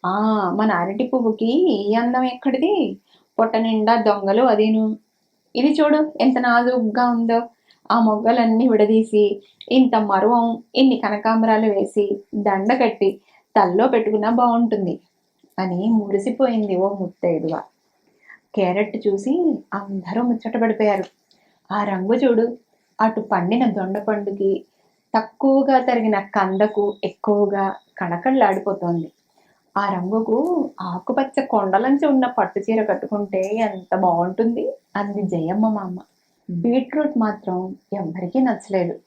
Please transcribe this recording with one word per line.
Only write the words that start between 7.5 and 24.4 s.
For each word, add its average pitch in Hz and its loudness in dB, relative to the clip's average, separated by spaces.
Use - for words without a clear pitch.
ఆ 233 4
మొగ్గలన్నీ 226 2
విడదీసి, 208 2
ఇంత 247 4
మరువం, 220 2
ఇన్ని 254 4
కనకాంబరాలు 220 2
వేసి, 202 0
దండ 208 0
కట్టి 196 0
తల్లో 196 4
పెట్టుకున్నా 214 0
బాగుంటుంది," 233 0
అని 185 -2
మురిసిపోయింది 214 0
ఓ 196 -2
ముత్తైదువ. 165 -4
క్యారెట్ 202 -2
చూసి 262 -2
అందరూ 196 -6
ముచ్చట 233 -4
పడిపోయారు. 220 0
ఆ 208 -2
రంగు 190 -2
చూడు, 240 2
అటు 220 0
పండిన 208 0
దొండ 190 -2
పండుకి 202 -2